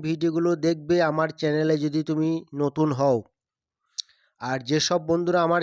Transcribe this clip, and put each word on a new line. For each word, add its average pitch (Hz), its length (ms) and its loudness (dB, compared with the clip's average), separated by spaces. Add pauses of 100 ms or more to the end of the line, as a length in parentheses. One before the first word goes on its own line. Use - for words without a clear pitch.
ভিডিওগুলো 165 440 0 (160)
দেখবে 165 300 0 (140)
আমার 156 180 0 (120)
চ্যানেলে 156 340 2 (100)
যদি 151 240 -2
তুমি 156 220 0 (320)
নতুন 151 260 0 (100)
হও। 135 200 2 (1200)
আর 131 180 -4 (100)
যেসব 156 320 0 (100)
বন্ধুরা 175 360 2
আমার 170 160 2